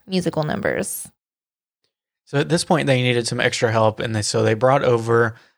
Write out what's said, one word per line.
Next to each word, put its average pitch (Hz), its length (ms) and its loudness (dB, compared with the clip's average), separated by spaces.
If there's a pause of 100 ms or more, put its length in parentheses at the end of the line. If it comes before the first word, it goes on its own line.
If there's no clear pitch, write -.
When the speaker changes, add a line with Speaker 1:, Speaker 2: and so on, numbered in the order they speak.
Speaker 1:
musical 175 360 -2
numbers. - 680 -6 (1120)
Speaker 2:
So - 140 -4
at 151 100 0
this 170 160 0
point, 143 240 0
they 127 140 4
needed 120 260 0
some 120 140 -4
extra 120 320 0
help, 110 260 2
and 117 160 -4
they, 107 60 -2
so 110 220 0
they 110 100 2
brought 131 320 2
over 117 500 2 (220)